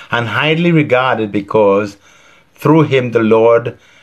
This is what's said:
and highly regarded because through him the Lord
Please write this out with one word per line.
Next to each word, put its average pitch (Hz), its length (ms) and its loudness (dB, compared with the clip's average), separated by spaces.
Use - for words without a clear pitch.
and 117 180 -4
highly 156 440 -2
regarded 123 600 0
because 101 640 -2
through 156 280 2
him 127 300 -2
the 117 80 0
Lord 113 580 2